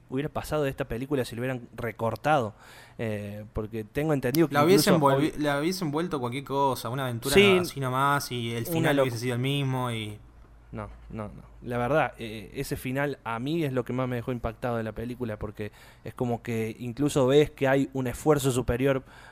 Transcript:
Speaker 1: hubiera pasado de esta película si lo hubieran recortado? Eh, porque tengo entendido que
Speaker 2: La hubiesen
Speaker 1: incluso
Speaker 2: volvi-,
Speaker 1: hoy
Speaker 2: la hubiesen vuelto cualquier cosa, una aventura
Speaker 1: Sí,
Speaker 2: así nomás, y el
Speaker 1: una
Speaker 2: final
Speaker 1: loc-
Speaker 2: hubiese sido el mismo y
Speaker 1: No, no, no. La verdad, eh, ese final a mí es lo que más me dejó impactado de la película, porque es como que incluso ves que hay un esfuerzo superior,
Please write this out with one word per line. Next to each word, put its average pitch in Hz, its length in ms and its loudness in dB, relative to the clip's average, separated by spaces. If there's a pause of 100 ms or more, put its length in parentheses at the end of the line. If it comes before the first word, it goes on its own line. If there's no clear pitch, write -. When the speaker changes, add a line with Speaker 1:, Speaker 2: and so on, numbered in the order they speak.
Speaker 1:
hubiera 139 200 -2
pasado 151 340 -2
de 135 60 0
esta 131 160 -6
película 123 400 -2
si 117 100 -10
lo 117 60 -6
hubieran 127 340 -4
recortado? 113 800 0 (460)
Eh, 104 540 -6
porque 110 320 -4
tengo 147 280 -2
entendido 139 340 2
que 135 60 -4
Speaker 2:
La 147 120 6
hubiesen 196 300 6
Speaker 1:
incluso 139 220 6
Speaker 2:
volvi-, 151 180 2
Speaker 1:
hoy 147 60 -4
Speaker 2:
la 143 180 0
hubiesen 175 300 -2
vuelto 160 300 -2
cualquier 123 240 -4
cosa, 131 460 0
una 131 160 -4
aventura 123 280 -2
Speaker 1:
Sí, 196 280 8
Speaker 2:
así 156 180 -6
nomás, 139 520 0
y 117 220 -4
el 117 120 -4
Speaker 1:
una 170 60 -6
Speaker 2:
final 160 260 2
Speaker 1:
loc- 135 60 6
Speaker 2:
hubiese 120 160 -2
sido 123 160 -2
el 120 60 -2
mismo 131 480 -2
y 107 300 -6 (520)
Speaker 1:
No, 107 160 -10 (220)
no, 107 200 -8
no. - 200 -18 (140)
La 120 160 -4
verdad, 127 400 0
eh, 110 340 -10
ese 139 240 -6
final 135 480 -4
a 113 140 -4
mí 156 260 -2
es 131 80 -4
lo 127 100 0
que - 80 -8
más 127 160 -2
me 123 100 -4
dejó 120 140 -6
impactado 117 460 -4
de 113 60 -4
la 110 100 -6
película, 113 440 -8
porque 104 340 -10 (340)
es - 80 -12
como 120 300 -2
que 113 360 -4
incluso 127 480 0
ves 143 240 6
que 135 160 0
hay 139 260 2
un 131 140 -2
esfuerzo 139 440 2
superior, 127 520 0 (280)